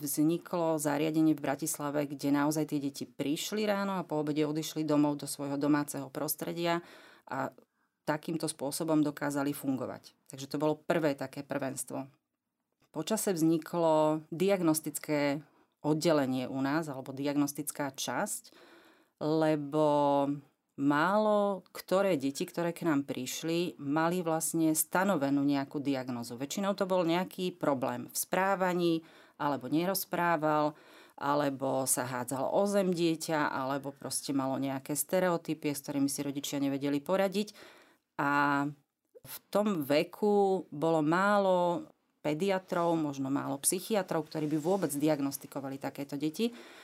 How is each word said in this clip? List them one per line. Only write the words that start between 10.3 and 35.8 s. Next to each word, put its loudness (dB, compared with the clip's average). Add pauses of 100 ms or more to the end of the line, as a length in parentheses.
Takže -14
to -4
bolo 0
prvé 0
také -8
prvenstvo. -6 (800)
Počase -2
vzniklo 4
diagnostické 0 (400)
oddelenie 2
u -4
nás, 0
alebo -10
diagnostická -2
časť, -4 (680)
lebo 2 (960)
málo 4
ktoré 2
deti, -4
ktoré -2
k -2
nám 2
prišli, -4
mali 0
vlastne 2
stanovenú 2
nejakú 0
diagnózu. -4
Väčšinou -4
to -2
bol 2
nejaký -2
problém -2
v -18
správaní, 2 (440)
alebo -2
nerozprával, 2 (460)
alebo 0
sa 0
hádzalo -4
o 4
zem 2
dieťa, 0
alebo -4
proste -6
malo 0
nejaké -4
stereotypy, 0
s -10